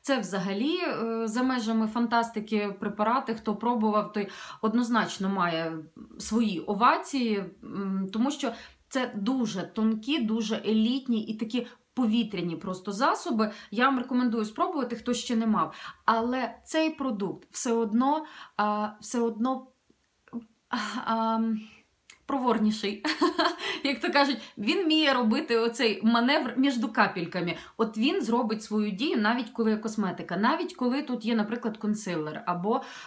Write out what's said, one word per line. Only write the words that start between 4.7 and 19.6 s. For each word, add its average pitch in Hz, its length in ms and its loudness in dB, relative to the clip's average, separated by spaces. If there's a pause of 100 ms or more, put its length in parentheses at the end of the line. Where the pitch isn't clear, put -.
має 165 500 0 (400)
свої 214 420 0
овації, 226 840 2 (200)
м, 190 480 -4
тому 233 180 2
що 277 220 -2 (360)
це 262 260 -2
дуже 208 480 0
тонкі, 220 560 0
дуже 220 480 0
елітні 226 580 2
і 220 100 -6
такі 233 320 -4 (280)
повітряні 214 640 0
просто 185 360 -6
засоби. 220 600 0 (180)
Я 233 140 2
вам 269 140 4
рекомендую 240 460 0
спробувати, 277 520 -2
хто 240 180 -2
ще 233 220 -2
не 226 100 2
мав. 185 280 2 (300)
Але 233 500 0 (100)
цей 320 260 2
продукт 208 600 -4
все - 220 -2
одно, 240 520 2 (320)
а, 208 320 0 (120)
все - 200 -4
одно, 233 460 -2 (1000)